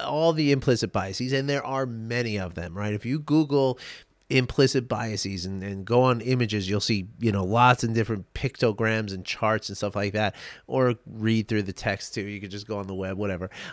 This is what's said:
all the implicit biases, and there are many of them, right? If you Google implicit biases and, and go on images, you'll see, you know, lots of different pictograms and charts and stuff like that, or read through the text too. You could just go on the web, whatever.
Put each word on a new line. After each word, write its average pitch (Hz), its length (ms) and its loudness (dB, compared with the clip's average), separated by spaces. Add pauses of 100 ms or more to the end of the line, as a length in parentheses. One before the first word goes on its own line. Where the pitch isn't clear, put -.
all 160 280 2
the 151 180 4
implicit 123 400 4
biases, 98 400 -4
and 139 180 0
there 143 160 0
are 135 200 -2
many 113 520 -2
of 90 180 -4
them, 85 220 -8
right? 104 160 -2
If 104 120 -4
you 135 140 -2
Google 143 600 4 (500)
implicit 127 580 4
biases 104 580 -4
and, 95 180 -6
and 98 220 -8
go 120 180 6
on 123 180 4
images, 110 480 0
you'll 101 100 2
see, 98 280 0 (120)
you 113 120 2
know, 98 120 0
lots 120 400 4
of 113 100 0
different 110 400 -2
pictograms 110 800 0
and 92 120 -8
charts - 440 -2
and 98 80 -10
stuff 101 180 -4
like 101 180 -2
that, 107 220 0 (300)
or 127 300 2 (100)
read 110 420 0
through 107 160 0
the 92 100 -6
text - 400 -6
too. 110 80 -4
You 104 180 -8
could 95 120 -12
just 101 160 -12
go 104 120 -4
on 95 80 -6
the 95 80 -6
web, 95 220 -4
whatever. 95 320 -4 (240)